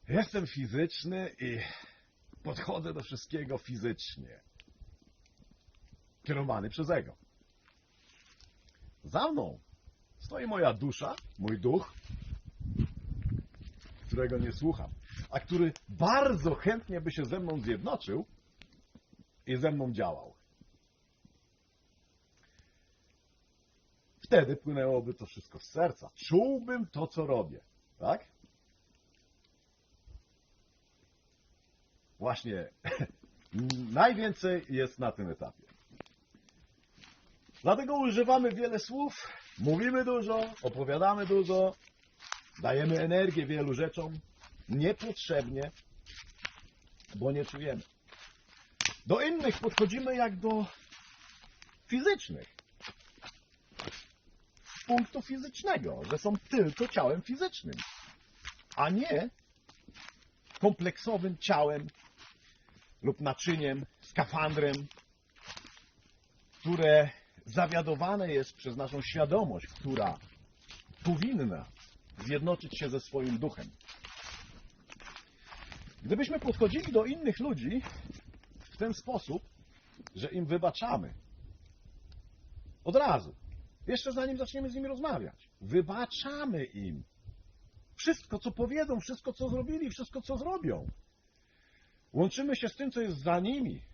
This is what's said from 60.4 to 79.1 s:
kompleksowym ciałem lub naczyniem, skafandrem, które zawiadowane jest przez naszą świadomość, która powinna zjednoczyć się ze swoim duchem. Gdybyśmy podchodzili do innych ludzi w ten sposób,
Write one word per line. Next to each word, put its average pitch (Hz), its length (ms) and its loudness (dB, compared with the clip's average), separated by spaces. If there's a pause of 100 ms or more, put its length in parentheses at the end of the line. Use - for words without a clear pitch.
kompleksowym 185 800 2
ciałem 151 500 2 (1120)
lub 135 200 -2
naczyniem, 139 640 -2 (160)
skafandrem, 147 840 0 (1700)
które 156 500 8 (360)
zawiadowane 170 880 2
jest 135 200 2
przez 123 240 -8
naszą 135 240 -4
świadomość, 156 680 2
która 104 500 -2 (840)
powinna 151 600 2 (600)
zjednoczyć 147 540 -2
się 143 100 -4
ze 131 100 -2
swoim 127 400 -2
duchem. 135 320 -6 (2250)
Gdybyśmy 262 360 0
podchodzili 233 520 2
do 220 140 6
innych 285 340 0
ludzi 220 420 -2 (760)
w - 180 -20
ten 220 160 -2
sposób, 190 560 -6 (640)